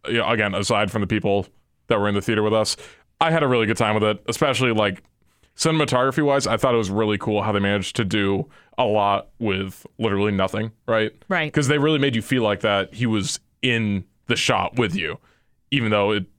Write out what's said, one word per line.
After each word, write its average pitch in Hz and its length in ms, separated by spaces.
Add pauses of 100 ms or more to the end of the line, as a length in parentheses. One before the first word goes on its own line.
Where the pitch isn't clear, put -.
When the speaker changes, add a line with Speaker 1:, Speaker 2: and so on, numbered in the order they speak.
Speaker 1:
you 104 100
know, 90 100
again, 107 260
aside 101 360
from 107 120
the 95 40
people 101 400 (420)
that 110 120
were 104 80
in 101 60
the 101 80
theater 107 200
with 107 120
us, 107 220 (440)
I 160 120
had 160 100
a 139 60
really 117 180
good 113 100
time 107 180
with 107 100
it, 107 240
especially, 123 440
like, 104 300 (540)
cinematography-wise, 139 880
I 113 100
thought 127 180
it 117 40
was 98 120
really 107 280
cool 104 240
how 107 100
they 101 80
managed 101 360
to 117 80
do 98 440 (300)
a 123 60
lot 101 440 (100)
with 95 480 (120)
literally 104 340
nothing, 101 380 (160)
right? 110 260 (160)
Speaker 2:
Right. 165 240
Speaker 1:
'Cause 143 160
they 147 100
really 151 200
made 135 160
you 110 80
feel 127 200
like 104 180
that 101 340
he 120 120
was 107 340 (220)
in 110 420 (220)
the 117 100
shot 98 400
with 107 180
you, 78 240 (520)
even 117 200
though 104 220
it 101 140 (120)